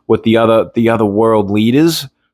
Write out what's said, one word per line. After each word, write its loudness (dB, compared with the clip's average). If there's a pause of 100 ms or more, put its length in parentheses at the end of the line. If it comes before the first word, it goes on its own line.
with 0
the 2
other, 2
the 0
other 0
world 0
leaders. 0 (260)